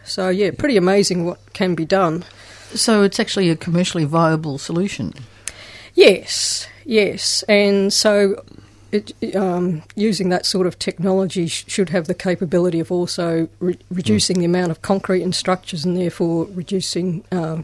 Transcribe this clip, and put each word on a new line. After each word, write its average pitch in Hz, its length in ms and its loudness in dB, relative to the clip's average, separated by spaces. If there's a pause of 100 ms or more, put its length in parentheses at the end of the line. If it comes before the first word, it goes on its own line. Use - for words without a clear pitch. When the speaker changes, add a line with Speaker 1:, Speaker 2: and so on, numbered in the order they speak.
Speaker 1:
So, 185 240 -4
yeah, 185 240 2
pretty 285 240 0
amazing 185 500 2
what 175 140 -6 (140)
can 185 200 0
be 160 120 -2
done. 180 400 0 (500)
Speaker 2:
So 214 280 4
it's 196 140 2
actually 202 320 0
a 165 60 2
commercially 175 480 0
viable 160 540 0
solution? 165 560 -4 (840)
Speaker 1:
Yes, - 720 4 (160)
yes. - 640 0
And 202 460 4
so 202 500 2 (480)
it, - 440 -6
um, 180 460 0 (140)
using 202 340 0
that 180 160 0
sort 185 200 0
of 170 140 -4
technology 190 680 -2
sh-, - 200 -8
should 185 220 -2
have 165 180 -2
the 180 60 -2
capability 175 640 0
of 165 100 -4
also 170 600 -2 (100)
re-, 180 180 -2 (140)
reducing 185 460 0
Speaker 3:
Mm. - 20 2
Speaker 1:
the 170 60 2
amount 175 260 2
of - 100 -8
concrete 190 420 -2
in 180 100 -2
structures 185 500 -4
and 175 140 0
therefore 170 560 -2
reducing, 180 800 -4
uh, 165 320 -4